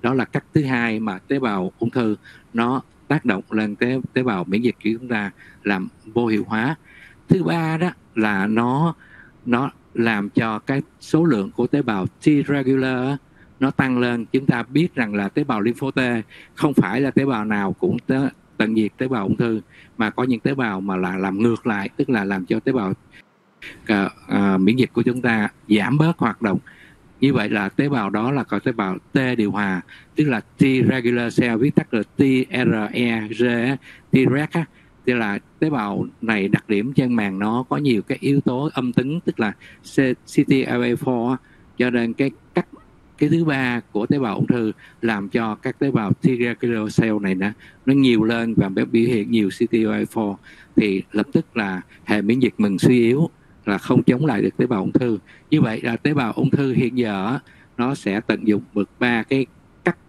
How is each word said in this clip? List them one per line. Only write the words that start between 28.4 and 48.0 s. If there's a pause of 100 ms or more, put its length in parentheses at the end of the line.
có
tế
bào (140)
T (180)
điều
hòa, (360)
tức
là
T (260)
regular
cell,
viết
tắt
là (140)
T (300)
R (180)
E (100)
G, (680)
Treg (260)
á, (400)
tức
là (200)
tế
bào (160)
này
đặc
điểm
trên
màng
nó
có
nhiều
cái
yếu
tố
âm
tính,
tức
là (320)
C-,
C
T
L
A
four
á. (420)
Cho
nên
cái (240)
cách, (500)
cái
thứ
ba (120)
của
tế
bào
ung
thư (300)
làm
cho
các
tế
bào
T
regular
cell
này
nè, (340)
nó
nhiều